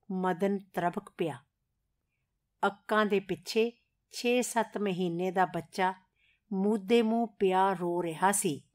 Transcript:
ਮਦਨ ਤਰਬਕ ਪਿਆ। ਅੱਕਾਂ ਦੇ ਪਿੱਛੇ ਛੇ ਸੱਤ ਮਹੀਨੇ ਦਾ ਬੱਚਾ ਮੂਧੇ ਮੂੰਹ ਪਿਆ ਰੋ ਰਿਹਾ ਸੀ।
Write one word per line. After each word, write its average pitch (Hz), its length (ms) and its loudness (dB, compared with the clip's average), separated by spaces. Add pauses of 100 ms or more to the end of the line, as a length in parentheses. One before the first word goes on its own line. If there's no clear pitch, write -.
(120)
ਮਦਨ 185 480 0
ਤਰਬਕ 175 500 -4
ਪਿਆ। 147 340 -6 (1200)
ਅੱਕਾਂ 214 400 0
ਦੇ 196 140 2
ਪਿੱਛੇ 220 520 -2 (400)
ਛੇ 247 300 0
ਸੱਤ 220 360 -2
ਮਹੀਨੇ 180 540 -2
ਦਾ 185 140 2
ਬੱਚਾ 180 480 -2 (600)
ਮੂਧੇ 208 480 2
ਮੂੰਹ 226 260 0
ਪਿਆ 190 460 2
ਰੋ 175 300 -2
ਰਿਹਾ 170 280 0
ਸੀ। 156 300 -2 (140)